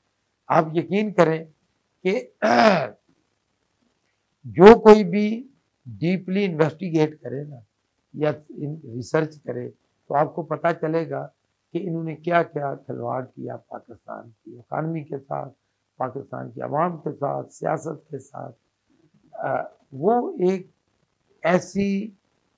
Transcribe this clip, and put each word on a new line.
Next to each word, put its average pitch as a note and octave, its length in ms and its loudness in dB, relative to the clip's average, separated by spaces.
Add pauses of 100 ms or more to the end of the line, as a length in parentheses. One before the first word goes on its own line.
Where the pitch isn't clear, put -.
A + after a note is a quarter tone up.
(500)
आप D#3+ 240 2
यकीन F#3+ 380 -2
करें D#3+ 360 2 (580)
कि A#3+ 260 -4 (100)
<clears throat> G#3 580 0 (1500)
जो F#3 320 12
कोई G#3+ 260 10
भी G#3+ 460 -4 (380)
डीपली F#3 560 -2
इन्वेस्टिगेट D#3 720 0
करे C3 300 -10
ना C3+ 180 -16 (540)
या D3 180 -2 (240)
इन-, D3+ 260 -10
रिसर्च C#3+ 520 -4
करे, B2 320 -10
तो - 460 -14
आपको D3 280 -2
पता D#3 300 -2
चलेगा D#3 600 -6 (380)
कि E3+ 60 -4
इन्होंने E3 360 -8
क्या-क्या D#3+ 600 -2
खिलवाड़ B2+ 500 -8
किया B2 320 -14
पाकिस्तान A2+ 720 -18
की A#2+ 280 -20
economy D3+ 460 -8
के C#3 140 -10
साथ, C#3 320 -10 (480)
पाकिस्तान B2+ 520 -10
की B2 100 -14
आवाम D3+ 360 -4
के D3+ 160 -8
साथ, C#3 320 -6
सियासत D#3 680 -8
के C#3+ 80 -12
साथ। - 340 -16 (840)
अ, - 440 -6 (160)
वो A#3+ 460 -2
एक F#3 300 -2 (760)
ऐसी, G3 760 -2 (400)